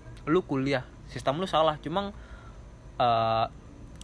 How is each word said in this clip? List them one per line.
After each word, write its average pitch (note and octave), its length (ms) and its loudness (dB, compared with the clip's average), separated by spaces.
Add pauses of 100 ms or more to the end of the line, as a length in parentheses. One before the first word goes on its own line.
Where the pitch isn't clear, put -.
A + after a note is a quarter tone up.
(240)
lu E3+ 180 4
kuliah, C3+ 400 0 (240)
sistem C#3 320 0
lu F#3+ 80 0
salah. D#3 320 4
Cuman, G3 320 -2 (840)
eh, A2+ 500 4 (580)